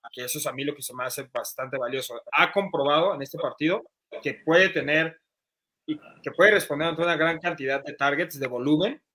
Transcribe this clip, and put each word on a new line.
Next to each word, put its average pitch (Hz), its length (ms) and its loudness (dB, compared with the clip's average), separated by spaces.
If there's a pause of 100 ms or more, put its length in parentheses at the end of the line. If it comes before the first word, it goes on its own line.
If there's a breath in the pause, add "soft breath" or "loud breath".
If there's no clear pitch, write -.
(120)
que 127 120 -12
eso - 160 -6
es - 80 -4
a 131 40 -4
mí 131 120 -8
lo 147 100 -4
que 135 80 -12
se 123 140 -12
me 127 80 -6
hace 127 280 -8
bastante 131 460 -6
valioso. 127 420 -6 (120)
Ha 165 200 4
comprobado 165 640 2
en 139 80 -6
este - 160 -12
partido 156 460 -2 (400)
que - 100 -4
puede 180 360 6
tener 156 520 0 (640)
y 151 140 -6 (240)
que 143 80 -6
puede 196 200 6
responder 160 360 0
ante 165 160 -2
una 170 120 2
gran 160 240 0
cantidad 139 440 -2
de 147 100 -10
targets, 143 460 0
de 135 80 -4
volumen 151 520 2 (160)